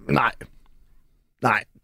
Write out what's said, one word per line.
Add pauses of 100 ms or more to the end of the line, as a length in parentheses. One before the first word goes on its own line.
(100)
Nej. (1080)
Nej, (200)